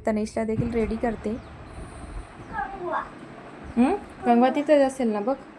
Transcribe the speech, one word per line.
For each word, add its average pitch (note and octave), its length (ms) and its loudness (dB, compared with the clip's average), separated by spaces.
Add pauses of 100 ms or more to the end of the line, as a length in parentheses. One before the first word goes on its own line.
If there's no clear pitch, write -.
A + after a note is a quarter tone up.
तनिषला A3 380 0
देखील A3 280 0
रेडी A3 240 0
करते. A3 340 -2 (2500)
हं? C#4 200 4 (280)
कंगवा A#3+ 260 6
तिथंच C#4+ 300 6
असेल C4 280 2
ना, G#3 120 0
बघ. A#3+ 140 0 (240)